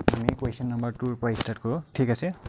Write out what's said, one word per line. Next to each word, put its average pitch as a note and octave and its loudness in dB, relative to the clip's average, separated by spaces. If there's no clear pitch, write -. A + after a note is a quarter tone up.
আমি A#2 0
কুৱেশ্যন B2 -2
নম্বৰ A#2+ 0
টুৰ B2 -2
পৰা A#2 2
ষ্টাৰ্ট G#2+ -4
কৰোঁ, C3+ -2
ঠিক B2+ 2
আছে? D#3 0